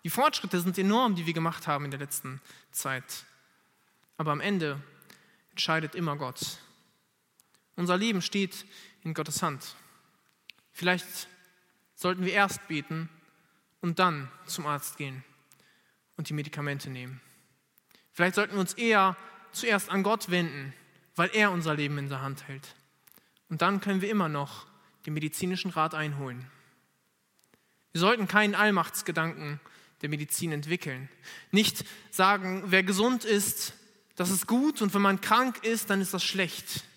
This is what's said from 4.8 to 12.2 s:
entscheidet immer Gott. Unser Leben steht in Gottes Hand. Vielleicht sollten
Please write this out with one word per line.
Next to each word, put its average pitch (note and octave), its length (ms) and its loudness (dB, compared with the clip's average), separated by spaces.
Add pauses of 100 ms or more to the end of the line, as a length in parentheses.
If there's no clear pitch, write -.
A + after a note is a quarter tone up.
entscheidet D#3+ 460 -2
immer D#3+ 200 -2
Gott. C3 440 -8 (1160)
Unser F3 220 2
Leben G3+ 240 0
steht - 440 -2 (380)
in D#3+ 120 -6
Gottes D#3 260 -4
Hand. D3 340 -4 (960)
Vielleicht - 560 -2 (680)
sollten F#3 280 -2